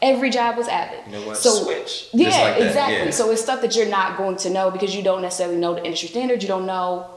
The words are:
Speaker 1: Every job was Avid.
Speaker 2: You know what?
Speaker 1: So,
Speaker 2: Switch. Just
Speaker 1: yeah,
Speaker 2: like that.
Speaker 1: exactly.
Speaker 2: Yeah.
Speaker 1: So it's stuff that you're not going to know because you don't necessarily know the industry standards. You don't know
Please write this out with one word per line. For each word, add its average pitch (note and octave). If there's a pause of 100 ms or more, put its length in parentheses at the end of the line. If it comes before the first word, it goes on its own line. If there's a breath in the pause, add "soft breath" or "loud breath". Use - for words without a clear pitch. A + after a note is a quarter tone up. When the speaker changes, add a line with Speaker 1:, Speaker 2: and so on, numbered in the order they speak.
Speaker 1:
Every C4
job A#3
was A#3
Avid. -
Speaker 2:
You -
know G#3+
what? G#3+
Speaker 1:
So, A#3+
Speaker 2:
Switch. -
Just -
Speaker 1:
yeah, F4
Speaker 2:
like G#3+
that. A3+
Speaker 1:
exactly. A3
Speaker 2:
Yeah. E3
Speaker 1:
So A3
it's A3+
stuff C4+
that A#3+
you're A3+
not F3+
going F#3+
to F#3
know F#3+
because F#3
you G3+
don't F#3+
necessarily F3
know E3+
the -
industry E3+
standards. B3
You G3
don't F#3
know F3+